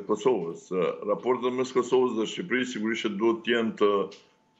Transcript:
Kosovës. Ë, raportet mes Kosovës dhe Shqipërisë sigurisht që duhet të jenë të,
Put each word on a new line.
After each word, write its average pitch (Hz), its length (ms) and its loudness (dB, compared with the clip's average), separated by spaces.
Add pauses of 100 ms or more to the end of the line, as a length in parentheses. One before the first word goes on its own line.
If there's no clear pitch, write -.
Kosovës. 104 640 0
Ë, 90 340 -2
raportet 117 480 0
mes 127 180 -2
Kosovës 127 460 2
dhe 110 80 0
Shqipërisë 120 480 -2
sigurisht 113 320 -2
që 101 140 -2
duhet 113 240 2
të 117 100 0
jenë 113 240 0
të, 104 140 4 (680)